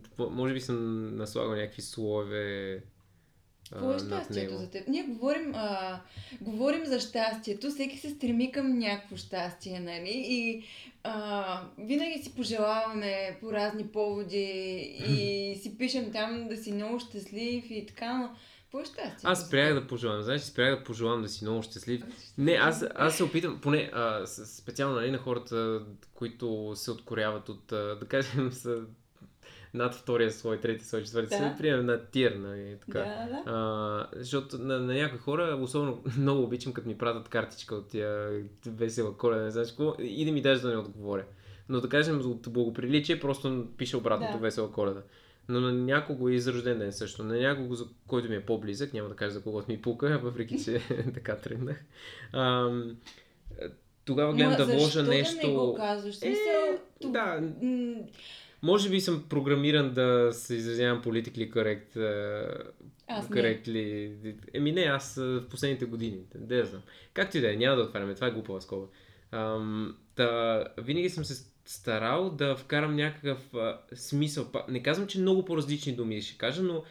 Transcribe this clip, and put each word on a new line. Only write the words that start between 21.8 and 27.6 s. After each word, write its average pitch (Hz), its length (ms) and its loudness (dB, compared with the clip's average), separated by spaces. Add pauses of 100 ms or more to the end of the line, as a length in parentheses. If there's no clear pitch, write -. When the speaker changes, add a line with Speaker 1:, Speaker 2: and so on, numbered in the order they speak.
Speaker 2:
Аз - 140 -16
ще - 160 -20
Speaker 1:
Не, 147 140 6
аз, 156 240 6
Speaker 2:
спрях. - 180 -2
Speaker 1:
аз 156 220 4
се 185 80 4
опитам, 160 380 0
поне, 147 320 4
а, 110 320 0
с-, 107 200 -10
специално, - 500 -2
нали, 120 140 2
на 131 80 0
хората, 113 640 -2 (320)
които 110 600 -4
се - 140 -6
откоряват 107 580 -2
от, - 240 -14